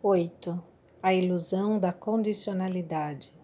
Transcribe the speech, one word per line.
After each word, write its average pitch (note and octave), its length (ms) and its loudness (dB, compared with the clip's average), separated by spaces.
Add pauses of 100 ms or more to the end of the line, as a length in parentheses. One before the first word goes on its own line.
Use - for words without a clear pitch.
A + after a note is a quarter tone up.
Oito. F3 560 2 (400)
A F#3+ 120 4
ilusão F#3 680 2
da F3+ 140 2
condicionalidade. F#3 1400 -4 (100)